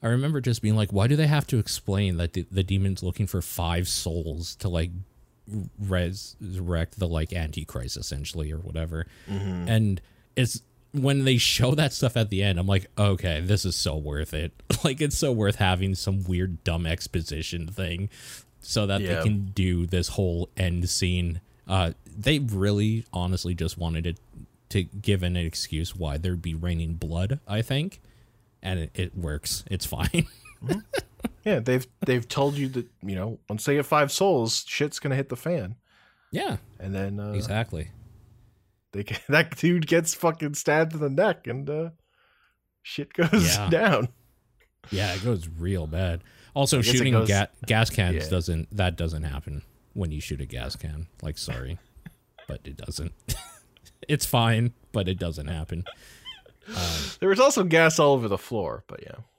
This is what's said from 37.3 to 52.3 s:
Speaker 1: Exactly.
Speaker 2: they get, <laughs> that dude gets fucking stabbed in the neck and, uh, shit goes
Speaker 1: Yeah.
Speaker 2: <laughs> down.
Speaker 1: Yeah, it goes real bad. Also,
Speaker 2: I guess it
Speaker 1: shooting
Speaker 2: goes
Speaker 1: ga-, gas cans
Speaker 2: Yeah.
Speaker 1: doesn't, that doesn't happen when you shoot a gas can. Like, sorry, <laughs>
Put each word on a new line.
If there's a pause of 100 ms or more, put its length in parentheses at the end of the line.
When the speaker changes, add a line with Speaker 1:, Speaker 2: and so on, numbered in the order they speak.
Speaker 1:
Exactly. (1040)
Speaker 2:
they
get,
<laughs>
that
dude
gets
fucking
stabbed
in
the
neck
and,
uh, (920)
shit
goes
Speaker 1:
Yeah.
Speaker 2:
<laughs>
down. (800)
Speaker 1:
Yeah,
it
goes
real
bad. (340)
Also,
Speaker 2:
I
guess
it
Speaker 1:
shooting
Speaker 2:
goes
Speaker 1:
ga-, (200)
gas
cans
Speaker 2:
Yeah.
Speaker 1:
doesn't,
that
doesn't
happen (320)
when
you
shoot
a
gas
can. (160)
Like,
sorry, (340)
<laughs>